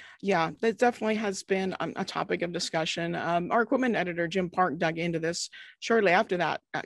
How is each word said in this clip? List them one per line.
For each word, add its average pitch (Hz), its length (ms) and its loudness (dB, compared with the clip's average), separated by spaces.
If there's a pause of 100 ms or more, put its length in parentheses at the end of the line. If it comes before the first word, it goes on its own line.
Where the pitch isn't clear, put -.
(200)
Yeah, 170 300 2 (100)
that 226 180 0
definitely 220 360 2
has 208 300 -4
been, 190 340 -2
um, 165 160 -4
a 196 100 -4
topic 165 380 -2
of 175 100 -4
discussion. 170 640 -2
Um, 175 380 0
our 233 100 4
equipment 247 320 0
editor, 170 320 -2
Jim 180 240 -2
Park, 175 280 2
dug 165 200 0
into 165 220 -2
this 165 280 -4 (300)
shortly 220 320 4
after 190 280 4
that, 151 220 -2 (140)
uh, 151 100 -4